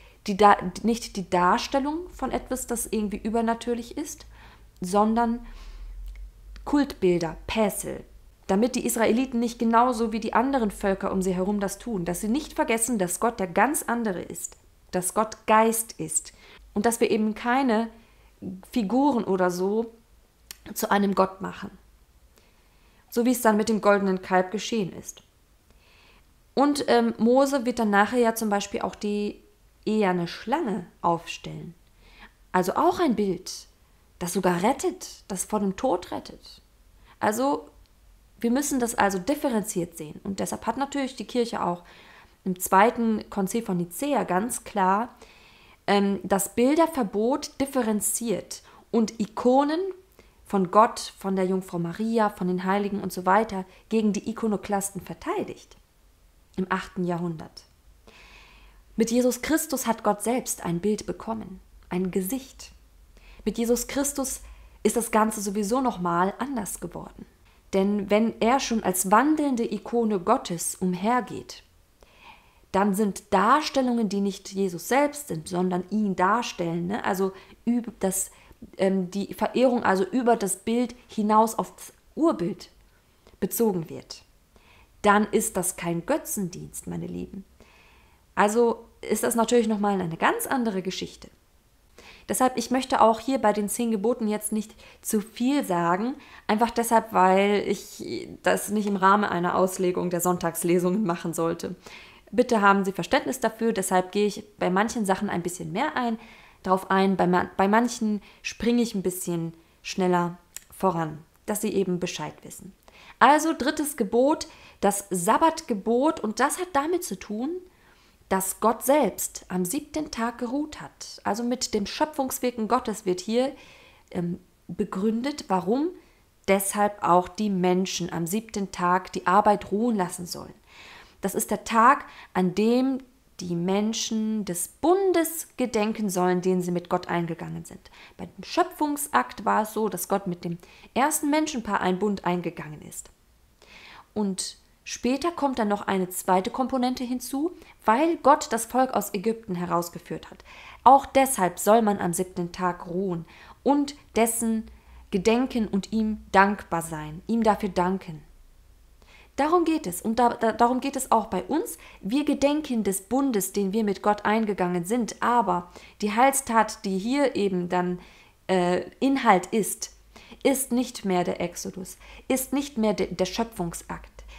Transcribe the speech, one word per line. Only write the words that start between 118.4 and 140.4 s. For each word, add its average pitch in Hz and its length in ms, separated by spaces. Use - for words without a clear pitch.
Gott 220 220
selbst - 640
am 185 180
siebten 294 440
Tag 233 280
geruht 285 420
hat, - 420
also 208 220
mit 247 300
dem 202 100
Schöpfungswirken 254 800
Gottes 233 380
wird 180 160
hier, 247 320
ähm, 175 300
begründet, 220 800
warum 208 420
deshalb 208 540
auch 180 260
die 214 220
Menschen 180 600
am 165 160
siebten 202 460
Tag 185 400
die - 140
Arbeit 208 440
ruhen 220 260
lassen 180 280
sollen. 147 300
Das 190 140
ist - 160
der 214 140
Tag, 233 420
an 185 220
dem 254 460
die 175 160
Menschen 214 920
des 220 240
Bundes 339 880
gedenken 220 520
sollen, 180 320
den 185 220
sie 175 100
mit 175 160
Gott 180 200
eingegangen 165 560
sind. - 260
Bei 180 100
dem - 180
Schöpfungsakt 294 1000
war 202 180
es 214 120
so, 214 140
dass - 200
Gott 196 180
mit 175 180